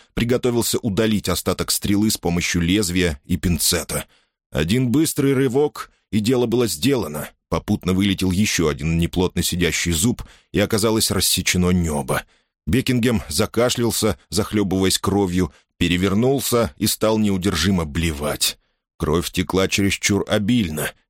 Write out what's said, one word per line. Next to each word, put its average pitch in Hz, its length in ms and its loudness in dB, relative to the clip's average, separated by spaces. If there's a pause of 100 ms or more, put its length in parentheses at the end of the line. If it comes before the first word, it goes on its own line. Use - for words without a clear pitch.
(140)
приготовился 120 640 0
удалить 110 500 0
остаток 87 420 -2
стрелы 104 400 0
с - 80 -2
помощью 87 440 -2
лезвия 87 640 0
и 90 100 -2
пинцета. 78 680 -2 (440)
Один 113 400 0
быстрый 139 440 2
рывок, 135 580 0 (180)
и 101 80 0
дело 120 280 2
было 117 200 2
сделано. 78 640 -2 (200)
Попутно 90 460 -2
вылетел 95 360 0
еще 90 380 2
один 73 300 0
неплотно 85 440 0
сидящий 85 500 -2
зуб, 101 300 0 (300)
и 92 80 2
оказалось 107 500 2
рассечено 90 600 0
небо. 80 540 -2 (420)
Бекингем 123 640 2
закашлялся, 110 880 0 (100)
захлебываясь 95 680 0
кровью, 92 540 0 (260)
перевернулся 107 960 0
и 107 100 -2
стал 110 320 2
неудержимо 92 680 0
блевать. 73 720 -4 (400)
Кровь 80 320 -2
текла 92 380 0
чересчур 98 600 0
обильно, 98 600 0 (200)